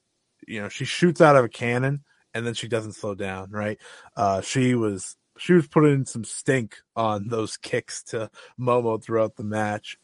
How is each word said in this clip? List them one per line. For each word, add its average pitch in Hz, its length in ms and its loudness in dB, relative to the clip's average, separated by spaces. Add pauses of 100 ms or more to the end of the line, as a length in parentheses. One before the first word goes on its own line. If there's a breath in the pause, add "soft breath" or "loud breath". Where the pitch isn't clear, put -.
(480)
you 110 140 -10
know, 101 80 -8
she - 160 -8
shoots 175 360 2
out 147 140 8
of 127 100 6
a 110 40 -6
cannon 131 540 -2 (300)
and 117 120 -6
then 117 80 -4
she 110 140 -10
doesn't 110 260 -4
slow 101 220 -6
down, 95 360 -8
right? 107 280 -4 (360 loud breath)
Uh, 98 260 2
she 127 340 2
was, 107 420 -4 (200)
she - 160 2
was 170 140 6
putting 147 380 4
some 117 180 -8
stink 127 540 -2 (180)
on 107 340 -2
those 110 280 -4
kicks - 460 -6
to 113 260 -8 (300 loud breath)
Momo 120 420 0
throughout 113 360 0
the 98 60 -12
match, 107 600 -4